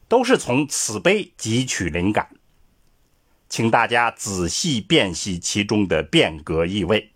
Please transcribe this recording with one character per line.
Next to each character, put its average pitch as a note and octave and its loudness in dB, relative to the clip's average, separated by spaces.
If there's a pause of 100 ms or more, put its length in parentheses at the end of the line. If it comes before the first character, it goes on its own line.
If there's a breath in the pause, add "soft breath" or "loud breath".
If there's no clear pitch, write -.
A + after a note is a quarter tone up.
都 B3 4
是 A#3+ 2
从 C3+ 0
此 - -4
碑 F#3+ 0
汲 A#2+ -2
取 F#2 -4
灵 F2 0
感， - -2 (1200)
请 A2+ 0
大 A#2 4
家 A#2+ 2
仔 F#2 -4
细 C3 -2
辨 G#2 2
析 F2+ -6
其 G2+ -2
中 G#2 0
的 E2 2
变 D#2+ 0
革 E2 0
意 F#2+ -2
味。 G#2+ 0